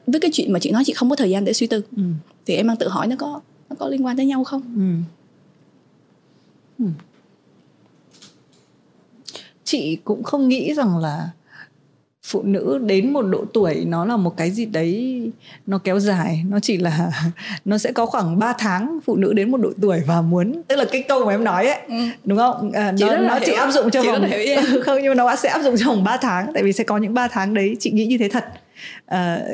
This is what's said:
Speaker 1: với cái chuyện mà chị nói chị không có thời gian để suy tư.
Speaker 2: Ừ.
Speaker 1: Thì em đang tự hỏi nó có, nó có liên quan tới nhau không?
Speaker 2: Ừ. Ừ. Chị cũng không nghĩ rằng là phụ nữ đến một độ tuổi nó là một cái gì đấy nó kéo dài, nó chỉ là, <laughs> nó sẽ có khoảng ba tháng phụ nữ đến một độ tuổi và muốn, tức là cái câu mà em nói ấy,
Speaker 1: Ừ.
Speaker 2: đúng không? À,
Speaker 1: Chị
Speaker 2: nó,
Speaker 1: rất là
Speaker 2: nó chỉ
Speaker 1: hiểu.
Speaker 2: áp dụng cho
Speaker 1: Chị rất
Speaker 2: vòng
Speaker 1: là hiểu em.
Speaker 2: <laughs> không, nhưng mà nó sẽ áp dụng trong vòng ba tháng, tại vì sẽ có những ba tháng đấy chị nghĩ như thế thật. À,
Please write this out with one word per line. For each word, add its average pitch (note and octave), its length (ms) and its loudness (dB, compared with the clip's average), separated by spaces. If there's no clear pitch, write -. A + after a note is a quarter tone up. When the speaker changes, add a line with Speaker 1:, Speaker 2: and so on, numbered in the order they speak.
Speaker 1:
với C#4+ 140 2
cái E4+ 140 2
chuyện - 180 0
mà - 60 2
chị - 120 -2
nói A3+ 160 2
chị - 60 -2
không B3 180 2
có C#4+ 60 0
thời A3 140 2
gian G3 140 0
để G3 80 0
suy A3+ 140 0
tư. A3 160 0
Speaker 2:
Ừ. G3+ 60 0
Speaker 1:
Thì F3+ 80 -2
em G#3+ 140 0
đang A3+ 80 0
tự A3 120 -2
hỏi F#3 180 -2
nó B3 120 -2
có, D4 220 -8
nó C#4 80 -12
có C#4 100 -6
liên C4+ 180 -2
quan B3+ 100 -2
tới C4+ 100 2
nhau C4+ 180 0
không? C4+ 180 -6
Speaker 2:
Ừ. G3+ 60 0
Ừ. F#3+ 60 -2
Chị D#3+ 400 -4
cũng G#3 180 -2
không C#4 260 0
nghĩ C4 260 0
rằng A3 240 2
là D#3+ 300 -4
phụ - 160 -2
nữ G3+ 440 0
đến G3+ 260 2
một C#4+ 100 0
độ F#3 300 0
tuổi E3+ 320 2
nó E3+ 200 0
là A#3+ 120 0
một F3 200 0
cái E3+ 140 0
gì A3 160 -4
đấy G#3+ 540 -2
nó G3 120 0
kéo F#3+ 220 0
dài, E3+ 480 0
nó G3+ 120 0
chỉ G#3 160 0
là, E3+ 340 0
<laughs> - 260 -12
nó G#3 140 0
sẽ G#3+ 140 -2
có A#3 140 0
khoảng F#3+ 320 0
ba A3+ 200 2
tháng A3 460 -2
phụ G#3 120 0
nữ F#3+ 160 2
đến G#3+ 180 2
một C4 100 0
độ - 120 0
tuổi F#3 240 2
và E3+ 160 2
muốn, F3+ 460 0
tức C5 80 0
là C#4+ 80 2
cái C4 180 -2
câu C4 220 2
mà G#3+ 100 0
em A3 100 0
nói G3 220 2
ấy, C#4+ 120 0
Speaker 1:
Ừ. A#3 60 -8
Speaker 2:
đúng G3+ 140 2
không? A#3 340 0
À, G#3 260 0
Speaker 1:
Chị G3+ 60 4
Speaker 2:
nó, G#3 60 4
Speaker 1:
rất - 100 2
là A#3 80 4
Speaker 2:
nó A#3+ 180 2
chỉ - 60 2
Speaker 1:
hiểu. A3+ 80 0
Speaker 2:
áp C#4 100 2
dụng C4 200 4
cho C4 120 2
Speaker 1:
Chị A#3 60 2
rất A#3+ 40 2
Speaker 2:
vòng A3 100 2
Speaker 1:
là F#3+ 60 2
hiểu G#3+ 280 0
em. C#4 160 2
Speaker 2:
<laughs> B3+ 120 2
không, C#4 180 2
nhưng C#4 60 2
mà C4+ 60 2
nó B3 220 4
sẽ C#4 120 0
áp D#4+ 140 0
dụng C4 160 4
trong A3+ 100 2
vòng G#3 160 2
ba A3 120 2
tháng, A3 380 -2
tại - 80 0
vì G3 100 4
sẽ G#3+ 120 0
có G#3 140 0
những G#3+ 160 -2
ba B3 140 0
tháng G3+ 260 -2
đấy G#3 260 0
chị - 100 -2
nghĩ G#3+ 160 2
như B3 120 2
thế G#3+ 100 2
thật. B3 160 -2
À, F3 340 -2